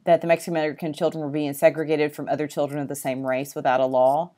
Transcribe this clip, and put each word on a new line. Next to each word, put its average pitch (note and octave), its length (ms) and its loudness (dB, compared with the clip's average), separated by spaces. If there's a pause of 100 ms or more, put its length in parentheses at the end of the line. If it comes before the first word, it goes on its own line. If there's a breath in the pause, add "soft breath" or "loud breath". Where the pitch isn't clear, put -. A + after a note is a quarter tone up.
that E3+ 180 4
the E3+ 40 -4
Mexican E3 280 0
American D#3 400 -4
children D#3+ 280 -2
were D3 60 -4
being C#3+ 240 -2
segregated D3+ 640 2
from - 140 -8
other D3 180 -2
children C#3+ 340 -4
of C3+ 80 -6
the C#3 80 -8
same C3+ 300 -6
race C3 280 -2
without C3 260 2
a C3+ 40 2
law. C3 540 2